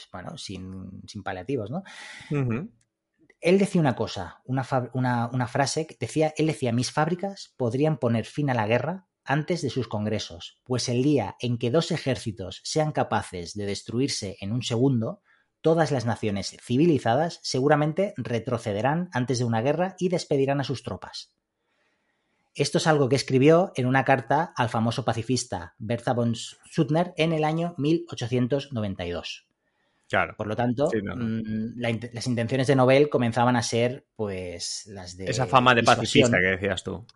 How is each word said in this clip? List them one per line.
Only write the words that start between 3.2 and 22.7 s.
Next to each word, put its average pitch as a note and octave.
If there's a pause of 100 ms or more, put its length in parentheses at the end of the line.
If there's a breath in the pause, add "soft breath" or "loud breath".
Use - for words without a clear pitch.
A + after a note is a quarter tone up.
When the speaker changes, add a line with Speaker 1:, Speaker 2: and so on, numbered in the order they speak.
Speaker 1:
Él F#3
decía F#3+
una C3+
cosa, F#2+
una C3
fab-, B2
una, B2
una B2
frase C#3
que -
decía, D#3
él D#3
decía, C3
"Mis A#2+
fábricas F3+
podrían C3
poner A2+
fin D3
a B2
la A2
guerra B2 (160)
antes D3+
de C3+
sus B2
congresos, G#2+
pues B2
el B2
día C3+
en A#2+
que A#2+
dos D#3+
ejércitos A2
sean D#3
capaces F#2
de G2+
destruirse G2+
en G2
un A#2+
segundo, B2 (400)
todas D#3+
las B2
naciones G#2
civilizadas C#3+
seguramente D3+
retrocederán A#2+
antes B2
de B2
una A2+
guerra D#3+
y F3+
despedirán C#3+
a C#3
sus B2
tropas". - (1200)
Esto D3